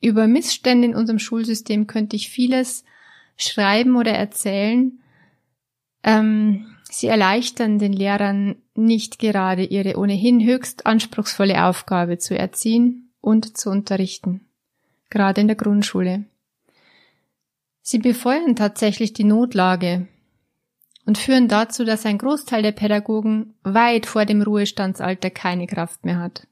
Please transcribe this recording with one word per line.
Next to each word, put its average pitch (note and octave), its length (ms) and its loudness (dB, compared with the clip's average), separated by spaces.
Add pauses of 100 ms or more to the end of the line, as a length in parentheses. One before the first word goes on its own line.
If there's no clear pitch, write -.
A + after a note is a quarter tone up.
Über A3 260 2
Missstände B3 600 2
in A3+ 80 -2
unserem A3 240 0
Schulsystem A3 640 -4
könnte G#3+ 300 -4
ich - 140 -8
vieles B3+ 540 -2 (520)
schreiben A3 580 2
oder A#3 180 2
erzählen. G#3 880 -2 (1040)
Ähm, G#3+ 720 2 (160)
sie - 160 -6
erleichtern G#3+ 720 0
den G#3 140 0
Lehrern G3+ 640 -2 (180)
nicht A3 460 0
gerade, F#3+ 420 0
ihre G3 340 -2
ohnehin G3+ 480 2
höchst B3+ 420 -2
anspruchsvolle G#3 800 0
Aufgabe F3 520 -2
zu - 180 -6
erziehen A#3 840 0
und A3 360 0
zu - 140 -6
unterrichten. F#3+ 720 -4 (680)
Gerade G3 340 2
in G#3 40 4
der G#3+ 100 2
Grundschule. G3+ 680 -2 (1600)
Sie - 160 -2
befeuern B3 560 0
tatsächlich G#3 580 -2
die G#3+ 120 -2
Notlage F#3 840 2 (1000)
und G#3+ 140 2
führen B3+ 300 4
dazu, A3+ 360 0
dass A3 220 -2
ein G#3 100 0
Großteil B3+ 460 -2
der G#3+ 80 2
Pädagogen G#3+ 840 -2 (100)
weit A3+ 420 2
vor G#3+ 180 0
dem G#3 160 2
Ruhestandsalter G3 920 -2
keine F3+ 360 -6
Kraft - 380 -8
mehr F3 160 -2
hat. F3 320 -10